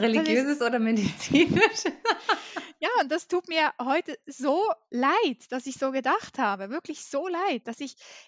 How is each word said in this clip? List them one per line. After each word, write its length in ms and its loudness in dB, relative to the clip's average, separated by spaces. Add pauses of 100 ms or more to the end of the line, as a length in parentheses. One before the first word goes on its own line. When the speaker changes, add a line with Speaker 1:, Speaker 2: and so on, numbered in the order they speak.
(140)
Speaker 1:
Das 160 2
ist 180 2
Speaker 2:
Religiöses 140 -2
oder 180 0
<laughs> 0 -
Medizinisches. 1080 2 (920)
Speaker 1:
Ja, 100 -2 (120)
und 100 -2
das 160 -2
tut 200 -2
mir 340 2
heute 440 -2
so 460 0 (180)
leid, 600 0
dass 140 -6
ich 100 -8
so 160 -2
gedacht 480 -2
habe, 300 -2
wirklich 360 -8
so 220 -4
leid, 400 -2
dass 120 -12
ich, 160 -10 (320)